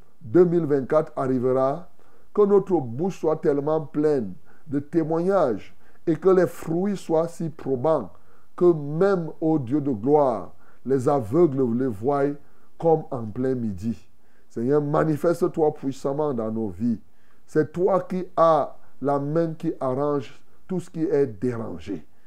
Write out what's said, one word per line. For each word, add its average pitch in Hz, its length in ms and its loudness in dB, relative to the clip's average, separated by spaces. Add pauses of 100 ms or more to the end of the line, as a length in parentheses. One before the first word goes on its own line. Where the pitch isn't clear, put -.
(220)
deux 139 220 6
mille 170 220 4
vingt-quatre 147 500 2
arrivera, 131 760 0 (440)
que 208 120 4
notre 196 340 4
bouche 135 400 -4
soit 160 180 0
tellement 151 440 2
pleine 143 520 0 (340)
de 143 120 -2
témoignages 165 960 0 (300)
et 165 100 2
que 170 140 2
les 185 180 8
fruits 180 500 -2
soient 160 300 0
si 165 220 -6
probants 135 600 0 (440)
que 175 160 6
même, 160 580 0 (120)
ô 160 160 2
Dieu 139 240 -2
de 139 100 0
gloire, 120 640 2 (320)
les 131 240 2
aveugles 131 680 2
les 131 100 0
voient 139 480 0 (420)
comme 160 320 4
en 120 160 -6
plein 127 300 -2
midi. 110 420 -4 (520)
Seigneur, 135 320 0
manifeste-toi 156 920 2
puissamment 143 600 -2
dans 110 180 -2
nos 110 180 -4
vies. 104 300 -2 (480)
C'est 156 240 0
toi 185 300 2
qui 180 240 -6 (120)
as 160 380 4 (260)
la 143 160 2
main 156 360 0
qui 156 260 -4
arrange 139 600 -2 (260)
tout 185 120 -4
ce 175 100 -8
qui 165 140 -6
est 143 240 4
dérangé. 110 800 -6 (220)